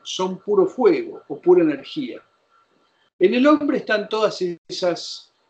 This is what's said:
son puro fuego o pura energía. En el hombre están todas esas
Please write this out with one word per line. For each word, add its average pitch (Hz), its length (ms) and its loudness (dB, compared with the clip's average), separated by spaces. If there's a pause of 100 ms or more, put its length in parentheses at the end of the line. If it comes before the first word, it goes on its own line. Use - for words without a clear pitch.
son 185 360 -6
puro 190 280 0
fuego 170 600 0
o 143 120 -10
pura 180 220 6
energía. 135 600 -4 (960)
En 202 160 4
el 254 120 2
hombre 294 320 2
están 208 300 -4
todas 214 320 -2 (280)
esas - 600 -6 (220)